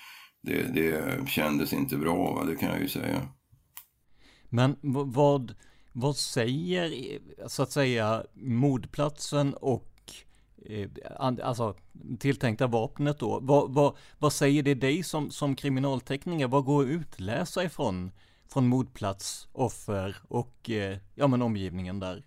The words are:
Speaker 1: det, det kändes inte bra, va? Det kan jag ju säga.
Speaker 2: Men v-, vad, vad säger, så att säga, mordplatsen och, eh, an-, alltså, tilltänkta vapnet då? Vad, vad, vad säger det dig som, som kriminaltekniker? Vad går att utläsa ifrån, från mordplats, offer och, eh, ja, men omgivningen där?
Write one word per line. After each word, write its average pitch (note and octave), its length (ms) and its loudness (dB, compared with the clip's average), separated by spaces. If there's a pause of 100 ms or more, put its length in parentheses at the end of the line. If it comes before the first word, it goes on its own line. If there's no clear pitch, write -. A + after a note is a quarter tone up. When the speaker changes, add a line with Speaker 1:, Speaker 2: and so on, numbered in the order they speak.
(420)
Speaker 1:
det, - 320 -2
det D#2+ 540 0
kändes D2+ 440 0
inte D2 240 -2
bra, E2 360 0
va? D#2 120 -2
Det D#2+ 100 -2
kan F2+ 140 -2
jag E2+ 120 -2
ju - 80 -2
säga. - 400 -4 (1200)
Speaker 2:
Men B2 220 4
v-, C#3+ 340 -2
vad, C3+ 500 2 (380)
vad C3+ 240 0
säger, D#3 1000 -2 (300)
så - 140 -2
att B2+ 100 0
säga, A2+ 500 2 (120)
mordplatsen C#3 1200 0
och, - 580 -4 (540)
eh, G#2 220 -6 (300)
an-, B2+ 240 -2
alltså, A#2 340 -2 (420)
tilltänkta C3+ 480 0
vapnet A#2+ 520 0
då? G#2+ 240 -2
Vad, C3+ 320 6
vad, C#3+ 220 4 (220)
vad D3 140 2
säger D3 300 4
det C#3 120 4
dig C3+ 280 2
som, D3+ 280 -4
som C#3 260 0
kriminaltekniker? C#3 920 0
Vad C#3 160 2
går C#3+ 180 4
att A#2+ 60 2
utläsa D#3 760 -4
ifrån, F#2+ 460 -2 (420)
från C3 140 4
mordplats, B2 840 -2
offer G2+ 640 -4 (120)
och, - 420 -6
eh, G2 260 -2 (180)
ja, C#3+ 120 2
men B2 160 4
omgivningen F#2+ 580 -2
där? F#2 260 -8